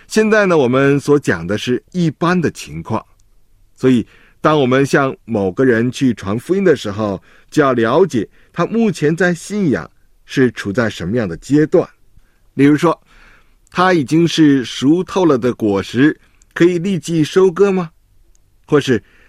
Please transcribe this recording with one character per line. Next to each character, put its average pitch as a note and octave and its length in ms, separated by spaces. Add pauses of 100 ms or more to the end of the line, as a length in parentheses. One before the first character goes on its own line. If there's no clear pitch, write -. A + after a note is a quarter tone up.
现 G#3+ 240
在 G#3 160
呢， F3 100
我 C3+ 100
们 C#3 320
所 C#3+ 200
讲 F2 280
的 G2+ 120
是 - 340
一 F3 180
般 F3 300
的 B2 100
情 - 320
况， - 220 (720)
所 C3 160
以 A#2 160 (340)
当 D#3 180
我 C#3 60
们 C3 220
向 C#3 280 (100)
某 G2+ 260
个 B2+ 140
人 A#2+ 260
去 B2 240
传 G2+ 240
福 E3 160
音 G3+ 80
的 E3 140
时 G#2+ 140
候， G2 300 (300)
就 - 120
要 C3+ 100
了 A#2+ 340
解 A2 200 (260)
他 E3+ 140
目 A3+ 240
前 D#3 260
在 F3+ 180
信 F#3+ 360
仰 E2 200 (340)
是 B2+ 280
处 - 200
在 A2 160
什 F2+ 200
么 A2 80
样 A2 120
的 E2 100
阶 D3+ 280
段。 F3 200 (680)
例 C3+ 100
如 D3 120
说， D#3+ 220 (720)
他 F#3 220
已 D#3+ 120
经 D#3+ 240
是 C#3 360
熟 D3+ 380
透 F#3 240
了 C#3+ 100
的 A#2+ 160
果 G2+ 300
实， C3+ 360 (360)
可 E3+ 100
以 F3+ 140
立 F#3 200
即 D#3+ 260
收 F#3+ 260
割 F#3+ 220
吗？ F3+ 180 (760)
或 D3 140
是 B2 220 (260)